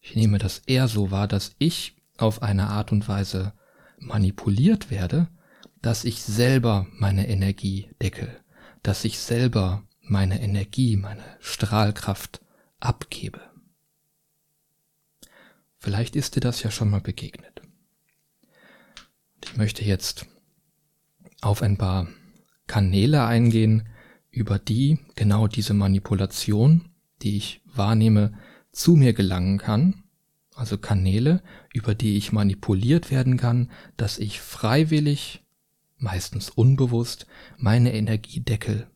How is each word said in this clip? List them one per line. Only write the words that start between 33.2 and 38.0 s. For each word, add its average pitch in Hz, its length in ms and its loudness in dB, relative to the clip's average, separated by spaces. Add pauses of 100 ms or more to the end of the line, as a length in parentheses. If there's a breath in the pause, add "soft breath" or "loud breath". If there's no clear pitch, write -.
kann, 120 340 0 (260 loud breath)
dass 107 220 -4
ich 107 220 -6
freiwillig, 147 1040 0 (540)
meistens 92 520 -6
unbewusst, 120 760 2 (320 loud breath)
meine 120 360 4
Energie 110 480 -4